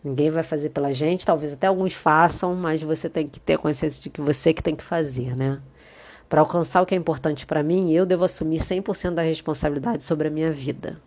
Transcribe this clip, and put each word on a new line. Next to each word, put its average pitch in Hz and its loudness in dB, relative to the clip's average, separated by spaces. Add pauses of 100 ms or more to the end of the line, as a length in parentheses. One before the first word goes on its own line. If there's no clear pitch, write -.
Ninguém 147 2
vai 160 0
fazer 151 -4
pela 143 -2
gente, 156 0
talvez 151 2
até 143 -2
alguns 190 2
façam, 165 4
mas 160 -2
você 156 -2
tem 160 -2
que - -16
ter - 0
a - 4
consciência 147 -4
de - -12
que - -12
você 147 2
que 160 -4
tem 156 -2
que - -16
fazer, 127 -4
né? 135 -2 (720)
Pra 151 6
alcançar 170 2
o - 4
que - -2
é 185 2
importante 156 -2
pra 151 -2
mim, 175 2
eu 170 4
devo 180 2
assumir 160 -2
cem 185 -2
por 202 -4
cento 180 -4
da 170 0
responsabilidade 156 -2
sobre 156 -2
a 156 -2
minha 156 0
vida. 143 -6 (120)